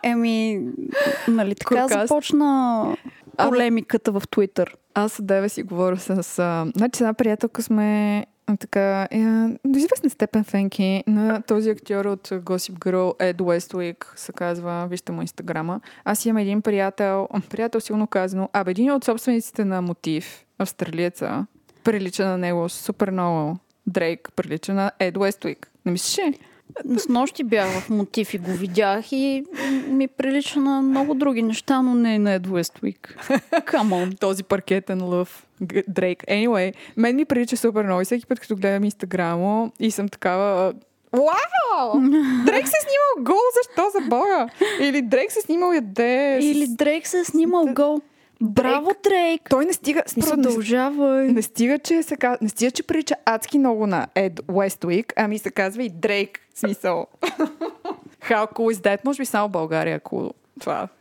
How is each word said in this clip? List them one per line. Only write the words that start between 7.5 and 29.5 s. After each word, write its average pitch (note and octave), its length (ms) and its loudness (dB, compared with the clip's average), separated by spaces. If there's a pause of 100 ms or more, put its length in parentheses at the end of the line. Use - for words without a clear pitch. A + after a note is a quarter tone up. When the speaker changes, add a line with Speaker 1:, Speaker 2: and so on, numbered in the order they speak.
Speaker 2:
сме, G#3 640 2 (220)
а, G#3 100 0
така, G3 460 0
е, G3+ 160 -2 (460)
до C#4 140 2
известна D#4+ 300 2
степен G#3+ 340 0
фенки G3 640 0
на G#3+ 340 2
този A3 280 0
актьор G3+ 360 -2
от G3 220 -4
Gossip F3+ 460 -4
Girl, F#3 460 0
Ед F3+ 220 0
Уествуик, F3 760 -4
се - 160 -14
казва, F3 580 -4
вижте F3+ 220 -8
му E3 100 -6
Instagram-а. E3+ 580 -6 (260)
Аз G#3 200 -2
имам A3+ 120 2
един G#3 240 0
приятел, G3 720 0
ам, G3+ 80 -2
приятел A3+ 400 -4
силно G#3+ 260 -2
казано, F#3+ 460 -2
абе, F#3 180 0
един A#3 200 2
от C#4 120 0
собствениците A3+ 600 -2
на F#3+ 160 0
Мотив, E3+ 640 -6 (140)
австралиеца, F3 840 -4 (380)
прилича G3 420 0
на F#3 120 0
него F3 320 -2
супер - 420 -4
много. E3+ 460 0 (300)
Дрейк E3+ 480 -2
прилича D#3+ 380 -6
на G3 260 0
Ед F3+ 180 -2
Уествуик. G3 540 -4 (140)
Не F3+ 60 0
мислиш - 280 -4
ли? D#4+ 200 -2 (580)
Speaker 1:
Снощи C4 460 -2
бях G#3+ 260 2
в F#3 200 -4
Мотив G#3 440 -2
и G#3 40 -6
го F3 140 -6
видях G3 600 0
и C4+ 340 -2 (420)